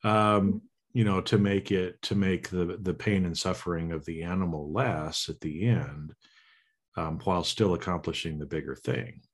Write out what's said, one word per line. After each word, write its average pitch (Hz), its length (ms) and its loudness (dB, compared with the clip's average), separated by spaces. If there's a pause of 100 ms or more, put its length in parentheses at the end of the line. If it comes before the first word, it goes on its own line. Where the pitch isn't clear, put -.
um, 107 580 4 (300)
you 117 120 4
know, 95 180 4
to - 160 2
make 101 340 2
it, 92 300 -2
to - 120 -2
make 95 360 0
the, 90 300 -2
the 92 140 -2
pain 95 320 2
and 82 100 -2
suffering 85 560 -2
of 78 140 -6
the 82 160 -8
animal 85 500 -2
less 87 560 -2
at 80 120 -8
the 78 240 -6
end, 76 500 0 (840)
um, 80 280 -4
while 90 200 2
still 95 300 2
accomplishing 82 640 -4
the 76 80 -8
bigger 73 300 -6
thing - 460 -6 (120)